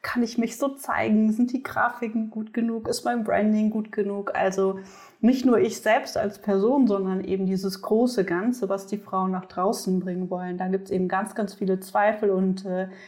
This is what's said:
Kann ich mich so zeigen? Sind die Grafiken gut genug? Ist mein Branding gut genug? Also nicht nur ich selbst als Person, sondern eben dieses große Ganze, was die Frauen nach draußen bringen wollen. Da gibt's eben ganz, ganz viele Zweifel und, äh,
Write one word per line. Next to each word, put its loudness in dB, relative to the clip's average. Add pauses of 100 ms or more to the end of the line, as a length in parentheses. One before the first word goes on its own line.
Kann -2
ich -2
mich -2
so 0
zeigen? 2
Sind 2
die -4
Grafiken -2
gut -10
genug? -2
Ist -4
mein 0
Branding 2
gut -4
genug? -4
Also 0 (400)
nicht 4
nur 6
ich 2
selbst 2
als -2
Person, 4
sondern 0
eben -2
dieses -2
große 2
Ganze, 0
was -2
die -4
Frauen -2
nach -4
draußen 0
bringen -6
wollen. -6
Da -2
gibt's -2
eben 0
ganz, -2
ganz -4
viele 0
Zweifel 2
und, 0
äh, -4 (200)